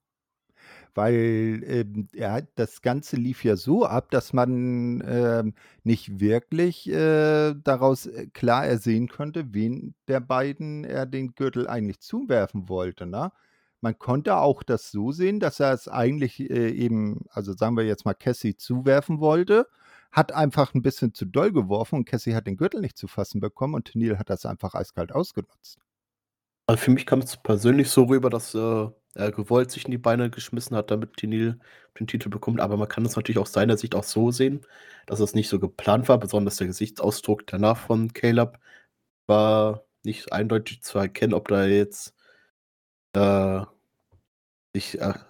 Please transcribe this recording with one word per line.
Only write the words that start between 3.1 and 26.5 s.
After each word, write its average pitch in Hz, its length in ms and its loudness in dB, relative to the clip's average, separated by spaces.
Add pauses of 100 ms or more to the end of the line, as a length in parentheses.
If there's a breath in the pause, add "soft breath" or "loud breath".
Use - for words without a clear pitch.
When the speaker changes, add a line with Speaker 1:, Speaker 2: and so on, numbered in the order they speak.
Speaker 1:
lief 123 280 -4
ja 107 120 4
so 165 280 2
ab, - 280 -2
dass 127 200 0
man, 123 760 0
ähm, 117 480 0 (280 soft breath)
nicht 104 360 0
wirklich, 156 680 0
äh, 156 680 2
daraus, 135 500 2
äh, 113 220 -12
klar 123 400 2
ersehen 117 400 2
konnte, 147 480 -8
wen 113 400 -4 (120)
der 131 120 0
beiden 139 640 -4
er 135 240 -6
den 131 260 -6
Gürtel 127 340 -2
eigentlich 107 320 -4
zuwerfen 110 720 -2
wollte, 90 380 -6
ne? 123 240 -6 (500)
Man 117 160 -4
konnte 147 400 0
auch 143 240 2
das - 300 -2
so 107 200 -2
sehen, 185 280 0
dass 165 200 -2
er 135 140 4
es - 140 -4
eigentlich, 127 520 0
äh, 120 300 0
eben, 110 640 -2
also 98 220 -6
sagen 113 220 0
wir 113 100 2
jetzt 107 200 -2
mal, 101 80 0
Cassie 117 420 -2
zuwerfen 135 640 0
wollte, 180 480 4 (460 soft breath)
hat - 180 2
einfach 147 440 2
ein 127 80 2
bisschen 131 300 0
zu - 120 -8
doll 147 260 2
geworfen 110 440 0
und 123 100 -2
Cassie 113 300 -4
hat 110 120 -2
den 98 80 -4
Gürtel 185 240 -2
nicht - 180 -6
zu 98 100 -12
fassen 101 340 -6
bekommen 127 320 -4
und 131 120 -6
Tennille 110 340 -2
hat 104 100 -8
das 95 160 -4
einfach - 300 -8
eiskalt 92 360 -6
ausgenutzt. - 680 -8 (880)